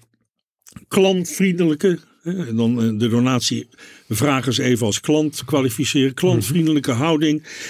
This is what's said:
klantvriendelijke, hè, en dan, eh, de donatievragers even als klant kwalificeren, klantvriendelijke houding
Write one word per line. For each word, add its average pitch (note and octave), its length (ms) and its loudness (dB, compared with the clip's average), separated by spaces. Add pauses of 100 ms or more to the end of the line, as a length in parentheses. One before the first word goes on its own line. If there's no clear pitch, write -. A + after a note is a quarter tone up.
(880)
klantvriendelijke, F3+ 1120 2 (220)
hè, F3 260 -6
en A2+ 80 -4
dan, A#2 280 2
eh, A2+ 60 2 (100)
de A#2+ 100 0
donatievragers B2 1500 -2
even B2+ 280 2
als G2+ 140 -2
klant D3+ 460 -2
kwalificeren, C3+ 680 0
klantvriendelijke C#3+ 800 0
houding D3+ 520 0 (260)